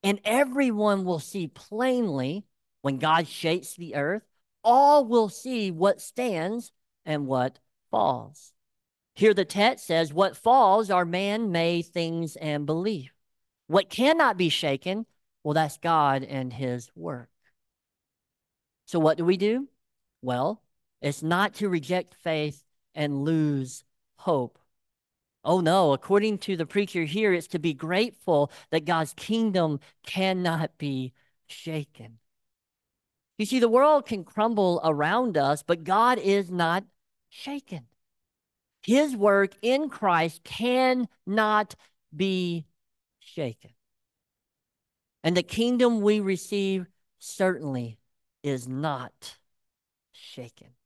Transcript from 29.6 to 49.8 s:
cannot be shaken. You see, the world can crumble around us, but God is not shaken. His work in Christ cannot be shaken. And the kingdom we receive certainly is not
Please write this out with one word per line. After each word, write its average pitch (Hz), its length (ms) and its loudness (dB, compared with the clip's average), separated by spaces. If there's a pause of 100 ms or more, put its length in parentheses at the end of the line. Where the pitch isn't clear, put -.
cannot 180 760 -2
be 131 360 -6 (340)
shaken. 143 720 -12 (1160)
You 214 80 -4
see, 254 140 0
the 233 80 4
world 285 380 4
can 202 180 -6
crumble 202 600 0
around 165 520 0
us, 143 240 2
but 170 220 -4
God 220 340 2
is 196 320 0
not 175 360 -2 (420)
shaken. 269 600 -14 (960)
His 269 340 2
work 196 440 2
in 269 280 0
Christ 170 560 0
cannot 220 1300 -2 (400)
be 180 500 -2 (540)
shaken. - 540 -12 (1500)
And 170 120 2
the 175 80 2
kingdom 240 560 2
we 208 220 4
receive 190 680 -2 (320)
certainly 139 800 -4 (440)
is 131 240 -4
not 135 720 -8 (720)